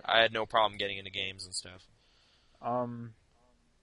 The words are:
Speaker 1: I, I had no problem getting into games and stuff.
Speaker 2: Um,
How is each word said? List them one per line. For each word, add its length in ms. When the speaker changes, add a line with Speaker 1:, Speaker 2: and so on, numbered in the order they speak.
Speaker 1:
I, 140
I 20
had 100
no 140
problem 320
getting 200
into 140
games 340
and 100
stuff. 260
Speaker 2:
Um, 540